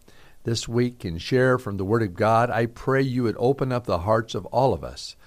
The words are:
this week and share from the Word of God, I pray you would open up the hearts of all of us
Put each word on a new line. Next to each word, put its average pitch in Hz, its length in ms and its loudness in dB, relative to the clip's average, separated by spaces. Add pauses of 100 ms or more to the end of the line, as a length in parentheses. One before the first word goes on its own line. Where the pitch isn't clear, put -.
(440)
this 117 240 -4
week 120 360 -2
and 82 160 -6
share 127 380 2
from 101 200 -8
the 95 60 -2
Word 113 180 2
of 90 120 -4
God, 113 340 4
I 117 180 0
pray 135 360 0
you 127 220 -2
would 107 140 0
open 131 340 0
up 120 140 -4
the 90 140 0
hearts 110 340 0
of 98 120 -8
all 127 260 2
of 69 120 -4
us - 320 -14 (100)